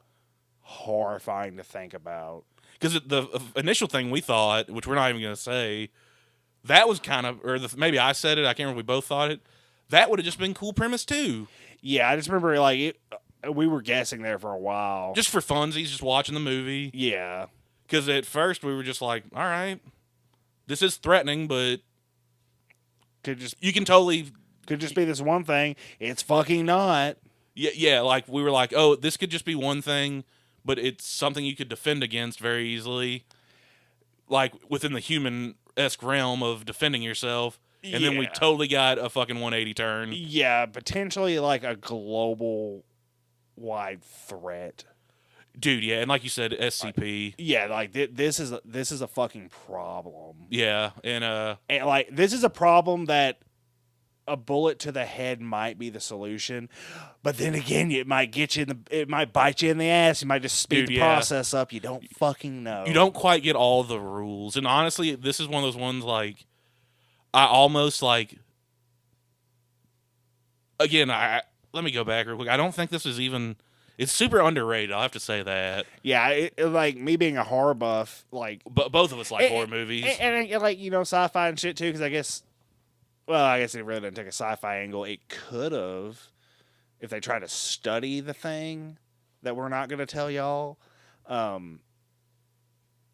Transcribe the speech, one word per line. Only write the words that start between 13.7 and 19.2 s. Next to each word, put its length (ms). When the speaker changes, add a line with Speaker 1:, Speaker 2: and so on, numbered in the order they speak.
Speaker 1:
guessing 420
there 160
for 140
a 60
while. 560
Speaker 2:
Just 160
for 100
funsies, 460
just 160
watching 320
the 60
movie. 520
Speaker 1:
Yeah. 540
Speaker 2:
'Cause 200
at 180
first 380
we 100
were 80
just 180
like, 320